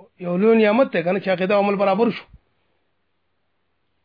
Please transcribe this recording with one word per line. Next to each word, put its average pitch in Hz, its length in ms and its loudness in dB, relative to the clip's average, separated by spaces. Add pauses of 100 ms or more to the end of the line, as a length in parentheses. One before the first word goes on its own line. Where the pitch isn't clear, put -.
(180)
یو 175 180 -6
لوی 220 220 4
نعمت 220 340 2
دی 175 100 -2
که 175 100 -2
نه، 196 80 -4
چې 190 80 -8
عقیده 185 260 -2
او 202 80 2
عمل 202 140 -2
برابر 196 340 0
شو. - 140 -8 (1800)